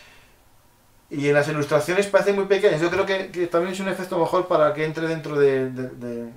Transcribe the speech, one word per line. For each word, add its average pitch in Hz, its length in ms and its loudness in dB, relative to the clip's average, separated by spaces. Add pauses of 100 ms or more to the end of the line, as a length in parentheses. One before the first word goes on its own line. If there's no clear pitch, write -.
(1120)
y 143 180 -2
en 147 60 6
las 147 140 2
ilustraciones 156 580 0
parece 196 260 2
muy 196 140 0
pequeña. 190 300 4
Yo 170 140 0
creo 185 160 0
que, 190 240 -4
que 170 160 -2
también 170 260 0
es 190 80 -6
un 196 80 -4
efecto 185 300 -4
mejor 175 300 0
para 151 260 4
que 151 100 -4
entre 160 220 -4
dentro 151 320 -4
de, 135 320 4
de, 127 200 -8
de, 120 340 -10 (120)